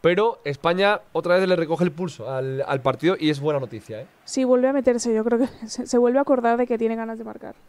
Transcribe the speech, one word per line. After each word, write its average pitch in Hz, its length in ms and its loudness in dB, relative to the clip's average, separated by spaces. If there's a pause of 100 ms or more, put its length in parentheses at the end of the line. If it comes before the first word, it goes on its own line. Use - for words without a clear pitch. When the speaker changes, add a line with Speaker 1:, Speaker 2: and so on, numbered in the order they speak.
Speaker 1:
pero 208 420 2
España 185 560 2 (120)
otra 175 260 2
vez 185 100 2
le 185 80 4
recoge 165 280 0
el 175 80 0
pulso 143 380 -8
al, 135 360 -4
al 139 160 -2
partido 143 360 0
y 151 120 0
es 139 100 -2
buena 147 180 -2
noticia, 110 440 -10
¿eh? 165 40 -16 (200)
Speaker 2:
Sí, 262 180 -2
vuelve 254 240 4
a 277 60 0
meterse, 240 400 0
yo 220 100 0
creo 233 140 2
que 254 80 2
<laughs> - 200 -12
se, 240 200 -10
se 247 100 0
vuelve 240 220 4
a 277 40 2
acordar 240 360 2
de 247 80 0
que 240 100 -2
tiene 226 180 -2
ganas 226 220 -8
de 226 80 -14
marcar. 214 300 -14 (140)